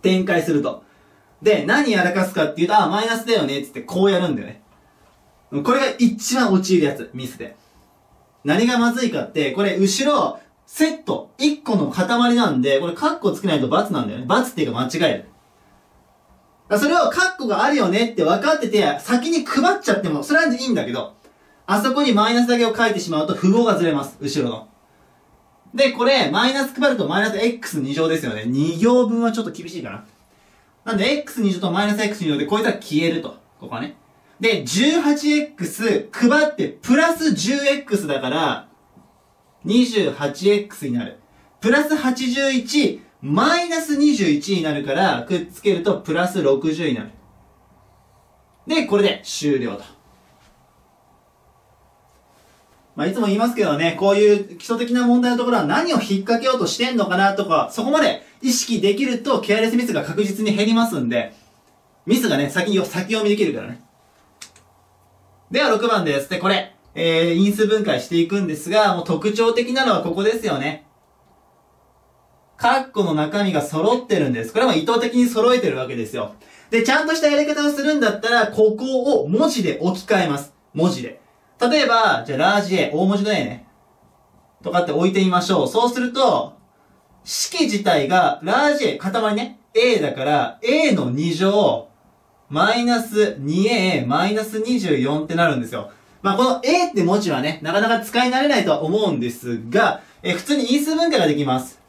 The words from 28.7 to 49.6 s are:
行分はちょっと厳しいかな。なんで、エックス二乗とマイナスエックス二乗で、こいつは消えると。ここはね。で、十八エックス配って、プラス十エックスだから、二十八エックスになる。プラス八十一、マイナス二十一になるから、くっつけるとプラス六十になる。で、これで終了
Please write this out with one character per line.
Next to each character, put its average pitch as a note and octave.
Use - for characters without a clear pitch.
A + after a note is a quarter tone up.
行 A#3+
分 A#3
は A3+
ち A#3
ょ -
っ G#3+
と F#3+
厳 F3
し E3
い -
か -
な。 -
な A3+
ん G3+
で、 G3
エ -
ッ D4
ク -
ス A#3+
二 G3
乗 F3
と F#3+
マ F#3
イ G#3
ナ G#3
ス F#3
エ G3
ッ G3+
ク G#3
ス -
二 D#3+
乗 D3
で、 D3
こ G#3
い -
つ A3+
は A#3
消 D#3
え E3
る -
と。 -
こ A#2+
こ A2+
は A2+
ね。 -
で、 G3
十 C4
八 D4
エ D4+
ッ -
ク F3
ス -
配 D4
っ -
て、 -
プ -
ラ E4
ス D#4+
十 G3
エ C#4+
ッ -
ク G#3
ス D#3
だ C3
か B2+
ら、 D#3
二 A#3+
十 G3+
八 D3
エ G#3
ッ G#3
ク -
ス C#3+
に B2
な A#2+
る。 -
プ G#3+
ラ D4
ス D4+
八 B3
十 C#4
一、 B3+
マ B3
イ F4
ナ E4
ス D4
二 D4
十 F#3
一 D3
に F3+
な D#3
る C#3
か C3+
ら、 -
く F#3+
っ -
つ -
け G3+
る E3+
と G3+
プ -
ラ F3
ス F#3+
六 C#3
十 D#3
に B2+
な G#2+
る。 G#2
で、 D#4
こ G3+
れ G3
で -
終 C#3+
了 A#2+